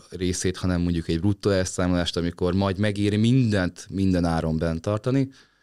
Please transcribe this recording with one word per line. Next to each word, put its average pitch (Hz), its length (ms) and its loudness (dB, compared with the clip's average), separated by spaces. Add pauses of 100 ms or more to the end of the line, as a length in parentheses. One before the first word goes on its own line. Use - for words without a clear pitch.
(100)
részét, 90 460 -2
hanem 90 240 0
mondjuk 87 280 0
egy 82 120 0
bruttó 101 300 0
elszámolást, 90 680 0
amikor 87 380 -2
majd 98 240 0
megéri 104 380 0
mindent 110 720 2
minden 92 340 2
áron 80 340 0
bent 80 220 -2
tartani, 127 480 -2 (340)